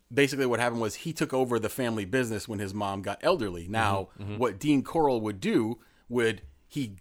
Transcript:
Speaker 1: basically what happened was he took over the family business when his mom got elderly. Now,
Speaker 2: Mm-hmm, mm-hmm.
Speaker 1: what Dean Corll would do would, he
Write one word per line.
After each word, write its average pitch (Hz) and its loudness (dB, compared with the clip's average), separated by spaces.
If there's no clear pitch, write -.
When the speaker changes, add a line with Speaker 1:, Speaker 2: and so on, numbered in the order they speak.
Speaker 1:
basically 135 2
what 117 2
happened 117 0
was 107 -2
he - -8
took - -2
over 127 2
the 107 0
family 113 -2
business 110 -2
when 110 -4
his 98 -4
mom 101 -2
got 101 -6
elderly. 101 0
Now, 101 0
Speaker 2:
Mm-hmm, - -14
mm-hmm. 104 -6
Speaker 1:
what 113 0
Dean 143 4
Corll 135 2
would 104 -4
do 123 0
would, 113 2
he 113 -6